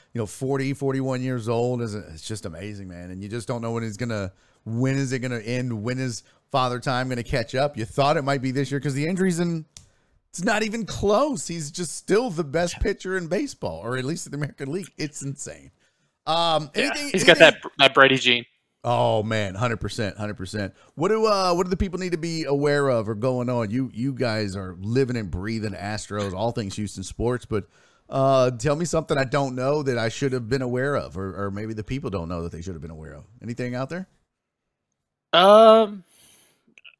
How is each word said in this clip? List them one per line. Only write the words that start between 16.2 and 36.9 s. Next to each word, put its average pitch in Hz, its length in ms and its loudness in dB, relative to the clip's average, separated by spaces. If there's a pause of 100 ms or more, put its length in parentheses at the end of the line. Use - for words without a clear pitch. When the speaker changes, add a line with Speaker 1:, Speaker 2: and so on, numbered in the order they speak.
Speaker 1:
Um, 160 520 2
Speaker 2:
Yeah, 285 140 2
Speaker 1:
anything, 294 200 -4
Speaker 2:
he's - 140 2
got 170 160 8
Speaker 1:
anything 156 240 8
Speaker 2:
that, - 140 -10
that 135 160 6
Brady 135 220 8
gene. 120 280 2 (400)
Speaker 1:
Oh, 120 380 2
man, 107 320 -2
hundred 113 260 0
percent, 104 360 -4
hundred 104 200 -6
percent. 95 380 -6 (200)
What 156 140 0
do, 220 180 2
uh, 190 280 4
what 180 100 2
do 180 60 -4
the 185 60 0
people 180 240 -2
need 185 120 -4
to 170 60 0
be 160 260 -4
aware 143 440 2
of 113 200 2
or 113 60 -2
going 123 340 -2
on? 117 220 0
You, 123 220 -2
you 131 200 -4
guys 110 440 -2
are 92 240 -10
living 120 360 0
and 104 140 -6
breathing 104 420 -4
Astros, 101 600 -6
all 107 200 -2
things 104 240 -4
Houston 98 280 -6
sports, 120 400 -4
but, 104 220 -4 (420)
uh, 135 440 4
tell 120 240 0
me 170 80 -2
something 156 340 0
I 135 60 2
don't 135 300 0
know 139 300 0
that 127 140 0
I 113 100 0
should 131 240 -2
have 120 160 -2
been 131 140 0
aware 127 340 0
of, 73 220 -4
or, 95 260 -4
or 101 60 -2
maybe 107 240 -6
the 107 100 -6
people 131 260 -6
don't 87 180 -4
know 85 140 -4
that 85 100 -6
they 85 100 -10
should 90 120 -10
have 73 80 -14
been 80 80 -12
aware 78 240 -16
of. 73 100 -18 (180)
Anything 123 320 -6
out 131 140 -4
there? 185 200 -10 (1200)
Speaker 2:
Um, 208 720 8 (960)